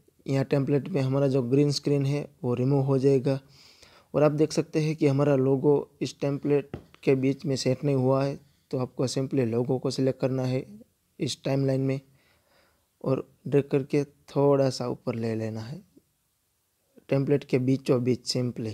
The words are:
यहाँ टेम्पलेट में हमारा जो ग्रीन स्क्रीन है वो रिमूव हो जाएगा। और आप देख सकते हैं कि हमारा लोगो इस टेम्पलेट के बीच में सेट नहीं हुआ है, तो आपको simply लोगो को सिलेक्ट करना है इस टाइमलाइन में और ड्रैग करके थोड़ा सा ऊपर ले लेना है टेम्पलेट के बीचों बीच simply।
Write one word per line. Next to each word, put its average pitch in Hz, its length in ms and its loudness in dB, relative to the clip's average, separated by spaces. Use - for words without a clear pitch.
यहाँ 135 200 0
टेम्पलेट 139 440 0
में 151 120 -2
हमारा 135 260 0
जो 135 140 0
ग्रीन 139 300 2
स्क्रीन 143 340 0
है 143 160 -2
वो 123 100 -2
रिमूव 135 300 2
हो 135 140 2
जाएगा। 135 420 2
और 143 100 2
आप 151 80 4
देख 151 200 2
सकते - 280 -2
हैं 156 160 0
कि 156 120 2
हमारा 143 280 2
लोगो 135 400 2
इस - 200 -6
टेम्पलेट 143 540 -2
के 143 120 4
बीच 135 300 -2
में 139 100 -2
सेट 127 280 -2
नहीं 143 120 0
हुआ 135 280 2
है, 139 120 -4
तो 143 60 -4
आपको 127 300 -4
simply 135 380 -2
लोगो 123 340 0
को 135 120 -4
सिलेक्ट 131 300 -2
करना 131 220 -2
है 127 200 -2
इस - 240 -6
टाइमलाइन 135 380 0
में 135 180 -2
और 131 220 0
ड्रैग 139 220 0
करके 143 340 0
थोड़ा 139 400 4
सा 127 180 -6
ऊपर 127 280 -6
ले 113 200 -4
लेना 110 260 -6
है 135 200 -14
टेम्पलेट 139 340 0
के - 160 0
बीचों 131 440 0
बीच 120 260 0
simply। 120 440 -4